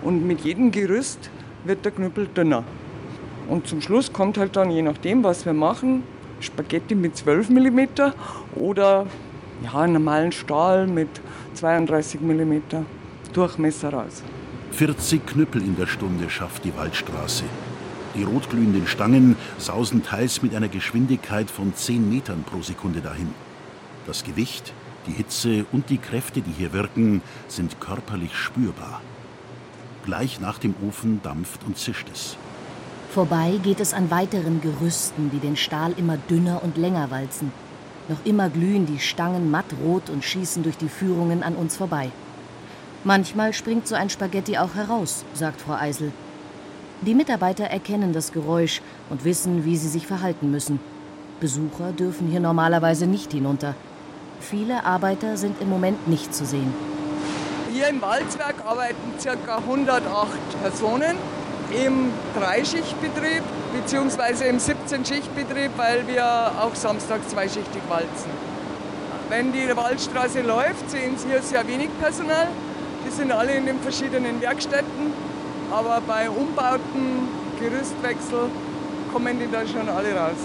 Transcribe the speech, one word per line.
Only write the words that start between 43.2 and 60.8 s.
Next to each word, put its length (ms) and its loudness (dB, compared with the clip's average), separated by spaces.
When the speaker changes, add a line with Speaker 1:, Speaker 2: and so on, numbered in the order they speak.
Speaker 3:
springt 340 0
so 80 -2
ein 160 2
Spaghetti 480 0
auch 160 0
heraus“, 580 -2
sagt 280 -4
Frau 120 -4
Eisel. 380 -2
Die 140 4
Mitarbeiter 480 4
erkennen 500 0
das 200 -2
Geräusch 500 2
und 160 -4
wissen, 400 2
wie 120 4
sie 120 0
sich 160 -2
verhalten 460 0
müssen. 280 0
Besucher 520 -2
dürfen 360 0
hier 120 2
normalerweise 680 4
nicht 240 0
hinunter. 420 0
Viele 460 -2
Arbeiter 520 2
sind 240 -2
im 80 0
Moment 380 2
nicht 260 2
zu 140 -2
sehen. 260 0
Speaker 1:
Hier 180 2
im 120 0
Walzwerk 540 0
arbeiten 540 -4
circa 480 -4
hundertacht 960 0
Personen 520 0